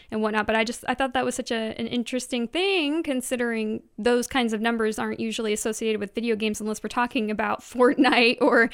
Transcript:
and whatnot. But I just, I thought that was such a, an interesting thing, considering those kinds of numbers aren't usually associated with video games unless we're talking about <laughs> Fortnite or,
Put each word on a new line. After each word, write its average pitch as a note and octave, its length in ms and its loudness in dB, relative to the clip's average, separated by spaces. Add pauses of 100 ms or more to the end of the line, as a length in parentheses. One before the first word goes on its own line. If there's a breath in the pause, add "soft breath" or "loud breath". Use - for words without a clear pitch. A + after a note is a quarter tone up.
(120 soft breath)
and G#3+ 100 -2
whatnot. G#3+ 240 0
But A3 80 2
I A3 80 4
just, A#3 240 -6
I - 80 0
thought C4+ 200 -2
that B3+ 100 0
was B3 100 -2
such - 160 -6
a, A3 260 -4
an A3+ 120 -6
interesting B3 580 -4
thing, E4 560 0
considering A#3 800 -2 (160)
those A#3+ 300 2
kinds A#3+ 240 0
of A3 80 -2
numbers A3 360 0
aren't A3 220 -4
usually A3 340 -4
associated A3 460 -2
with G3+ 160 -8
video A3+ 220 -2
games G#3+ 240 -2
unless G#3+ 240 -6
we're G#3 40 -6
talking A#3+ 440 -2
about G#3 280 -2
<laughs> - 20 -20
Fortnite B3 800 4
or, A#3 340 4